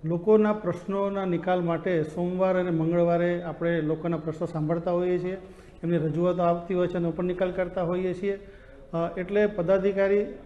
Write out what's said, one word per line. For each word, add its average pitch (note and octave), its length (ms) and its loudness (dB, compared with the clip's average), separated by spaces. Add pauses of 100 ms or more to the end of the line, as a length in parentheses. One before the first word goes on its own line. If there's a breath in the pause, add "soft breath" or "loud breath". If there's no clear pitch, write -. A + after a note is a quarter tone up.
લોકોના G#3+ 480 4
પ્રશ્નોના G3 720 -2
નિકાલ F3+ 360 0
માટે E3+ 420 0
સોમવાર F3+ 540 0
અને F3+ 140 0
મંગળવારે E3+ 720 2
આપણે E3+ 380 -2
લોકોના D#3+ 360 -2
પ્રશ્નો D#3+ 300 -4
સાંભળતા E3 440 -2
હોઈએ F3+ 280 2
છીએ, F#3 180 -4 (460 loud breath)
એમની E3+ 140 2
રજૂઆતો E3+ 460 0
આવતી E3+ 300 0
હોય F3+ 140 2
છે F3+ 80 -4
એનો E3+ 160 0
પણ E3+ 120 -4
નિકાલ F3+ 280 0
કરતા F3+ 300 -4
હોઈએ F3+ 320 -2
છીએ. G3 220 -4 (580 loud breath)
અ, E3+ 240 0
એટલે G3+ 300 2
પદાધિકારી G3 760 2 (220)